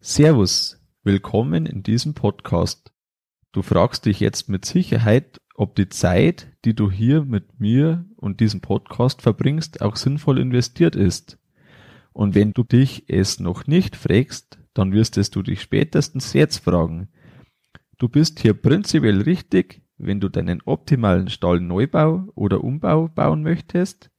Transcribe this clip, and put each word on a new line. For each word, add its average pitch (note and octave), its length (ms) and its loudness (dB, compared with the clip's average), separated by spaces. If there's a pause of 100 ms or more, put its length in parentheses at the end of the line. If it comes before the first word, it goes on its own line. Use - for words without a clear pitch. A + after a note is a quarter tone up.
Servus, - 800 2 (220)
willkommen B2 600 0
in G2 180 -8
diesem A#2+ 300 -2
Podcast. - 800 -4 (580)
Du G2 100 -4
fragst F#2 440 0
dich G#2 160 0
jetzt - 260 -2
mit F#2+ 160 -6
Sicherheit, A#2 800 0 (140)
ob - 200 -4
die G2 140 0
Zeit, - 580 0 (160)
die A2+ 100 0
du G#2+ 160 0
hier B2 360 0
mit A2+ 340 -6
mir D3 460 0 (100)
und G2 240 -8
diesem G#2 220 0
Podcast - 600 -4
verbringst, C#3+ 600 -2
auch G#2+ 160 -2
sinnvoll C#3 420 -2
investiert B2+ 560 0
ist. - 420 -2 (760)
Und G2+ 200 -2
wenn G#2+ 200 4
du B2 100 -2
dich - 460 2
es F#2 320 -2
noch F2+ 260 -6
nicht E3+ 300 0
fragst, - 600 -2 (160)
dann F#2+ 200 0
wirst A2 240 2
es G2 140 0
du G2+ 100 -4
dich F#2+ 200 -6
spätestens - 680 -2
jetzt - 320 0
fragen. E2+ 460 -2 (880)
Du B2 100 -2
bist D3 320 0
hier A2 140 4
prinzipiell C3+ 680 2
richtig, - 580 -2 (160)
wenn G2 240 -4
du F#2+ 80 -2
deinen F2+ 340 -4
optimalen G2+ 640 0
Stall F2 320 0
Neubau C#3+ 640 0 (120)
oder - 280 -2
Umbau D#3+ 460 -2
bauen D#3 340 -2
möchtest - 760 -4